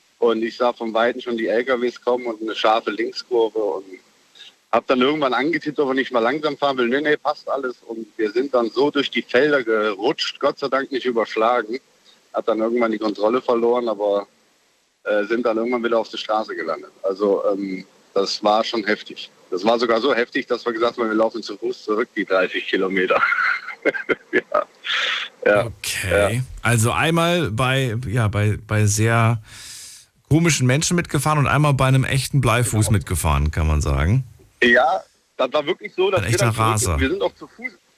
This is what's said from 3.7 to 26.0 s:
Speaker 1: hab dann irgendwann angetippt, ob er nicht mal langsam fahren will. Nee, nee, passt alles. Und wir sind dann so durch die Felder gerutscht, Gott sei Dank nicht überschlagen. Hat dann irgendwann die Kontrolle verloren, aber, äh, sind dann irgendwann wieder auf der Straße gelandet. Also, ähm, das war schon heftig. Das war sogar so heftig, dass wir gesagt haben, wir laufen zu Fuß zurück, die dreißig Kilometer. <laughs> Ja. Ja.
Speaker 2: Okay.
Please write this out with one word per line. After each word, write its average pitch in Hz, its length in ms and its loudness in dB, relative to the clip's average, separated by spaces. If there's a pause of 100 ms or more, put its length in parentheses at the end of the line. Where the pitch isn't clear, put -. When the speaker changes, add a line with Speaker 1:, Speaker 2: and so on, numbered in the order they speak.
Speaker 1:
hab 117 160 0
dann 127 140 2
irgendwann 139 320 2
angetippt, 151 460 -2
ob 143 100 2
er 131 60 0
nicht 135 180 -2
mal 120 80 2
langsam 143 380 0
fahren 139 180 0
will. 123 120 2
Nee, 135 120 0
nee, 151 160 2
passt - 320 -4
alles. 127 280 -4 (100)
Und 113 200 -10 (120)
wir 107 120 0
sind 127 220 -2
dann 120 160 2
so 139 220 0
durch 139 200 -2
die 117 120 -4
Felder 139 400 2
gerutscht, 110 800 -2
Gott 143 180 0
sei 139 100 -4
Dank 135 240 -4
nicht 123 140 -4
überschlagen. 113 720 0 (560)
Hat 110 140 -4
dann 110 100 2
irgendwann 113 340 0
die 104 60 -2
Kontrolle 107 420 0
verloren, 120 480 0
aber, 101 380 -2 (800)
äh, 104 200 0
sind 117 220 -2
dann 110 100 0
irgendwann 117 260 -2
wieder 117 160 0
auf 107 120 -2
der 110 80 -12
Straße 107 360 -4
gelandet. 82 360 -8 (120)
Also, 98 480 0
ähm, 95 360 -4 (260)
das 98 320 -2
war 104 180 4
schon 110 220 -4
heftig. - 460 -6 (200)
Das 92 140 -4
war 117 140 4
sogar 113 240 0
so 135 120 2
heftig, 120 320 -2
dass 117 200 -4
wir 117 80 -2
gesagt 117 240 -2
haben, 117 100 0
wir 107 60 -2
laufen 110 280 0
zu 104 140 -12
Fuß - 280 -8
zurück, 107 300 -2
die 98 120 -4
dreißig 92 400 0
Kilometer. 95 600 0
<laughs> - 60 2 (1000)
Ja. - 340 -2 (800)
Ja. 101 200 2
Speaker 2:
Okay. 101 680 -2